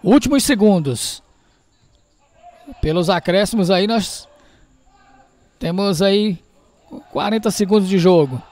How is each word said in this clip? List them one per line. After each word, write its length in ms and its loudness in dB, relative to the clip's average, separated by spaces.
Últimos 400 2
segundos. 800 0
Pelos 280 2
acréscimos 600 0
aí 180 2
nós 380 -4
temos 440 -4
aí 400 0
quarenta 400 -2
segundos 380 0
de 100 2
jogo. 420 2